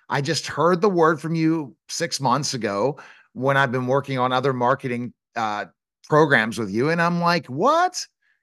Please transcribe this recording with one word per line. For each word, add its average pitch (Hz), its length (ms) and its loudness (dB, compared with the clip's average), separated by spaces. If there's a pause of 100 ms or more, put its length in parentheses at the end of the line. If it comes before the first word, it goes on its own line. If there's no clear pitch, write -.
I 131 120 -2
just 143 260 -4
heard 170 340 2
the 202 100 4
word 165 300 4
from 165 140 -4
you 160 400 0 (140)
six - 320 -6
months 135 340 -2
ago 110 440 -2 (340)
when 135 240 0
I've 135 160 2
been 127 140 -2
working 135 320 0
on 127 140 0
other 127 200 0
marketing, 123 640 -2 (220)
uh, 104 300 -4 (420)
programs 127 500 4
with 107 120 -6
you, 120 200 0
and 170 100 -2
I'm 170 200 0
like, 170 260 0
"What?" 294 580 0 (380)